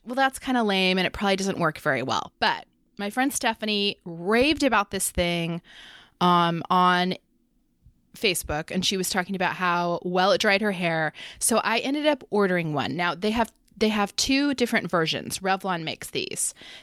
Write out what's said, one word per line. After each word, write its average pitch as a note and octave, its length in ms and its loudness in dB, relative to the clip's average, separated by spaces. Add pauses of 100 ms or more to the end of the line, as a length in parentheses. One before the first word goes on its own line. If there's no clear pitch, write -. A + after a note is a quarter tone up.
"Well, A#3+ 100 -8
that's C4+ 240 0
kinda B3 240 0
lame F#3+ 360 4
and F3+ 80 2
it - 60 -6
probably G3 220 2
doesn't F#3+ 220 -2
work D#3+ 220 0
very C3+ 240 0
well." A2+ 360 -2
But E3 260 0 (320)
my G3+ 120 -6
friend B3+ 240 -2
Stephanie G#3+ 720 -2
raved A3 580 0
about A3 280 2
this F#3+ 180 -4
thing, E3+ 520 -2 (600)
um, E3+ 480 4
on F3+ 460 4 (1000)
Facebook, E3 560 -4
and F#3 140 -4
she G3 120 -2
was F#3 120 -4
talking F#3+ 260 -4
about F3 200 -2
how F3 480 0
well F#3 280 2
it F3 100 4
dried G3+ 200 2
her G#3 100 0
hair. E3 400 -2 (280)
So - 180 2
I A3+ 220 0
ended D4 260 -2
up D4 240 0
ordering F3+ 440 0
one. C3 220 -2
Now, F3 180 -2
they G3+ 180 -2
have, A3+ 200 0 (260)
they G#3+ 120 2
have G#3 260 -2
two C#4 380 2
different A#3 360 0
versions. D#3+ 500 -2
Revlon F#3+ 440 -2
makes - 280 -10
these. - 420 -4 (300)